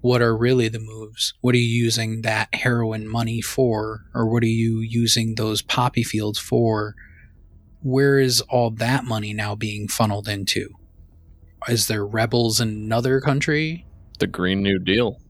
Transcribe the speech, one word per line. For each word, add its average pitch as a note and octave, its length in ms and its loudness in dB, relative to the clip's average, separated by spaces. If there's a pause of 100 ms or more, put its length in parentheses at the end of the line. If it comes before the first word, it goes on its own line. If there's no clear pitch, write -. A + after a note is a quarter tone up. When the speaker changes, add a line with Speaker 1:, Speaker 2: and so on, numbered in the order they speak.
Speaker 1:
what B2 200 4
are A2+ 160 4
really A#2+ 300 4
the A2 120 -4
moves? A2 600 -8
What B2 140 4
are B2 40 4
you A#2 240 2
using A2+ 380 -2
that A2 320 -2
heroin A2 540 -2
money A2+ 340 -2
for? A2 720 -2
Or A2+ 160 0
what A#2 140 2
are A2+ 40 4
you A2+ 340 2
using A2+ 520 0
those A2 300 -2
poppy B2 400 0
fields G#2+ 340 -2
for? A2 560 0 (880)
Where C#3 380 4
is B2+ 220 2
all A#2+ 300 0
that A#2+ 340 0
money G#2+ 280 -4
now G#2+ 220 -4
being G#2+ 320 -6
funneled G#2 400 0
into? G2+ 420 -4 (1000)
Is A2+ 200 0
there G#2 180 -2
rebels A2+ 560 0
in A2+ 80 0
another A2+ 500 0
country? D3+ 680 0 (340)
Speaker 2:
The - 80 0
Green F#2 340 0
New G2 160 2
Deal. G2 420 0 (100)